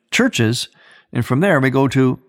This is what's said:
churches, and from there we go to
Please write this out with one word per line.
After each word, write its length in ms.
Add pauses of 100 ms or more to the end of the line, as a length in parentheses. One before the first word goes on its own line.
(100)
churches, 580 (420)
and 140
from 160
there 180
we 120
go 180
to 300 (100)